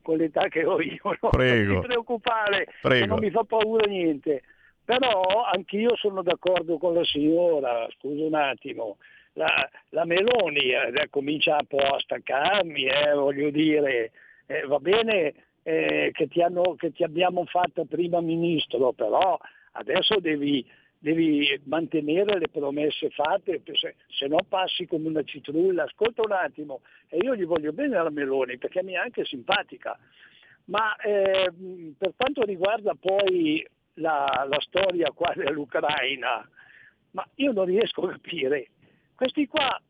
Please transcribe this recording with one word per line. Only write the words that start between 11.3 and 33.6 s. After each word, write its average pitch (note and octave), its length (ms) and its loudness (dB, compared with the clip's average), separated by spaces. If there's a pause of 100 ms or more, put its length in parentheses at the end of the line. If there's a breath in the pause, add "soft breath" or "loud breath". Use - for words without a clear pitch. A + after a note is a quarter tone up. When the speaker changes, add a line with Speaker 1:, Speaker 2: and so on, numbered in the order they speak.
Speaker 1:
un C#3 80 0
po' C#3 120 -2
a C#3 200 2
stancarmi, D3 840 0
eh, D3 300 2
voglio C#3+ 360 2
dire, C#3+ 600 2 (340 soft breath)
eh, D3+ 160 -6
va C#3+ 160 0
bene, F#3+ 560 2 (300 soft breath)
eh, D3+ 480 0
che D3+ 160 -2
ti E3+ 120 0
hanno, F3 360 2
che E3 160 -6
ti - 100 -4
abbiamo F3 440 0
fatta F3 380 -2
prima E3+ 360 -2
ministro, D#3+ 720 0
però C#3+ 440 0 (360 loud breath)
adesso F#3 480 0
devi, C#3+ 440 0 (320 soft breath)
devi D3 680 2
mantenere E3 720 0
le E3 100 -6
promesse C#3+ 640 -4
fatte, E3 520 -2 (100)
se, D3+ 240 -4 (100)
se - 220 -6
no D#3 100 2 (100)
passi F#3 380 -4
come D#3+ 220 -4
una D#3 160 -4
citrulla. D#3+ 580 -2
Ascolta A3+ 400 -2
un G#3+ 80 -2
attimo, D3+ 520 -4 (260 soft breath)
e D#3 120 -4
io B3+ 140 0
gli G3 100 -2
voglio D#3+ 280 -2
bene B3+ 240 -2
alla E3 140 0
Meloni, C3+ 460 -2
perché F3 280 -6
mi F#3+ 80 -10
è F3+ 40 -6
anche G#3+ 280 -4
simpatica, C3+ 760 -6 (680 soft breath)
ma, G#3+ 320 -2
eh, F#3+ 520 2 (480)
per F#3 180 -2
quanto C4+ 280 0
riguarda G3+ 500 -2
poi F3+ 720 0 (280)